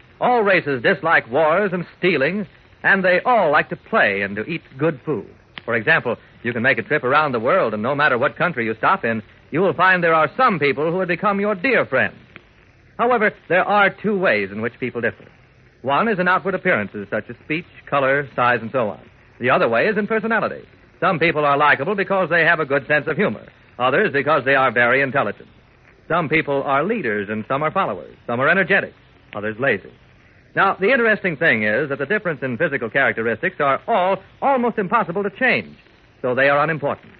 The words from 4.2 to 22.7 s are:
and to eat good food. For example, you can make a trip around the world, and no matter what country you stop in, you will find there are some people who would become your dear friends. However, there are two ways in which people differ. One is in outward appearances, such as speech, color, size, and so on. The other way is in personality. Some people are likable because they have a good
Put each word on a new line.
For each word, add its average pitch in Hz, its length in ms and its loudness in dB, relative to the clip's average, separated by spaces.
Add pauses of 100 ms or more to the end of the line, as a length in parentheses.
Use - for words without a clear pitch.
and 101 120 -4
to 107 120 -6
eat 160 160 -8 (140)
good 147 280 -2
food. 101 240 -6 (360)
For 117 120 -2
example, 120 400 0 (260)
you 120 100 -4
can 113 100 -4
make 131 160 0
a - 40 -2
trip 147 220 -2
around 147 260 2
the 120 80 -2
world, 135 340 0
and 107 120 -4
no 139 100 -2
matter 139 240 2
what 131 180 0
country 156 280 -2
you 110 140 -2
stop 180 260 0
in, 113 180 -2 (300)
you 147 80 0
will 185 140 2
find 185 280 2
there 165 120 2
are 156 220 2
some 233 220 2
people 143 320 0
who 170 80 -2
would 185 80 -2
become 196 320 -2
your 208 160 -2
dear 185 320 0
friends. 113 300 -2 (840)
However, 226 340 2 (160)
there 175 160 2
are 196 260 4
two 202 280 -2
ways 107 320 0
in 104 100 -10
which 120 200 -6
people 120 200 -6
differ. 113 260 -4 (560)
One 147 260 0
is 208 100 -2
in 180 80 -2
outward 185 300 0
appearances, 104 540 -4
such 107 200 -6
as 117 140 -16
speech, 160 220 -8 (220)
color, 139 460 0
size, 120 260 2
and 110 120 -10
so 120 160 0
on. 73 120 -10 (380)
The 123 120 0
other 156 180 4
way 117 180 2
is 208 100 0
in 208 120 -2
personality. 208 540 -4 (360)
Some 165 220 0
people 151 240 0
are 143 120 2
likable 143 380 2
because 190 340 -2
they 165 160 2
have 165 140 2
a 156 80 -2
good 135 220 -2